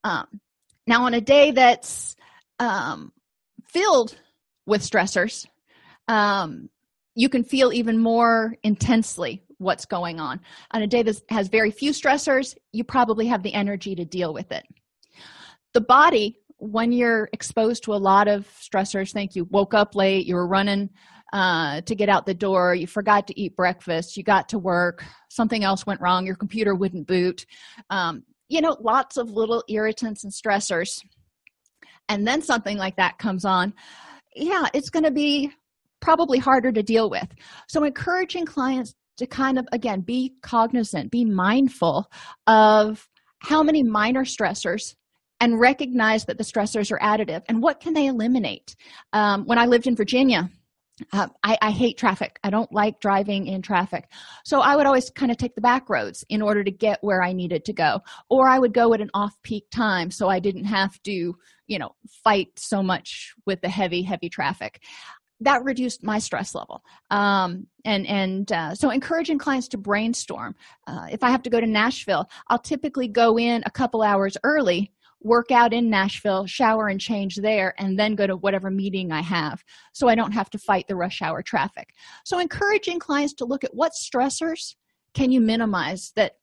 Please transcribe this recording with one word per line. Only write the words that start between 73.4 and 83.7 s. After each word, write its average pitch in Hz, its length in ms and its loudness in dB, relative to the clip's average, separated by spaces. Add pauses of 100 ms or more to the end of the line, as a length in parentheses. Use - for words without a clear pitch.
a - 40 -4
couple 240 300 -2
hours 196 440 2
early, 202 480 2 (280)
work 233 300 2
out 240 240 6
in 233 160 0
Nashville, 196 560 -2
shower 220 400 0
and 196 140 -4
change 202 360 -6
there, 202 420 0
and 190 200 -2
then 214 160 0
go 202 120 0
to 190 100 -2
whatever 196 340 -2
meeting 190 400 -4
I 156 120 -4
have, 165 420 -4 (280)
so - 140 0
I 233 80 6
don't 226 180 0
have 208 180 -4
to 214 80 -12
fight 190 280 -2
the 196 100 -6
rush 180 240 -6
hour 160 220 -6
traffic. - 520 -6 (300)
So 359 140 -4
encouraging 381 640 -2
clients 294 340 -2
to 285 120 -8
look 269 180 -6
at - 100 -8